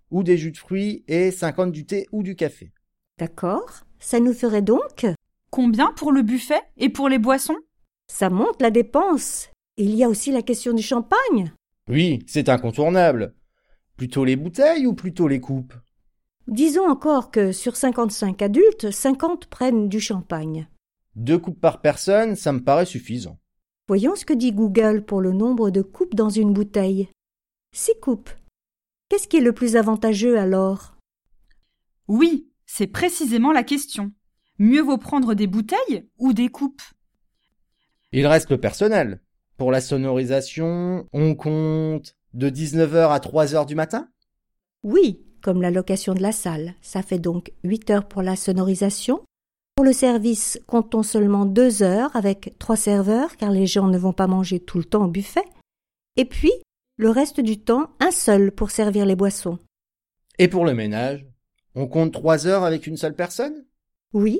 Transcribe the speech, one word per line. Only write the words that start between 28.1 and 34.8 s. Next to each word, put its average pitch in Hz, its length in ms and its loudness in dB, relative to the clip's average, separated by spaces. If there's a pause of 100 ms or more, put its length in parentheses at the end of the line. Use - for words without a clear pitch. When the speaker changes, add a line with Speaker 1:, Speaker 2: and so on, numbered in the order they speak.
Speaker 2:
Qu'est-ce 403 200 -2
qui 330 80 2
est 311 40 4
le 240 120 4
plus 233 240 0
avantageux 220 600 2
alors ? 190 600 0 (1120)
Speaker 3:
Oui, 285 420 2 (160)
c'est 196 220 -4
précisément 285 640 0
la 254 100 4
question. 240 480 -6 (480)
Mieux 254 240 6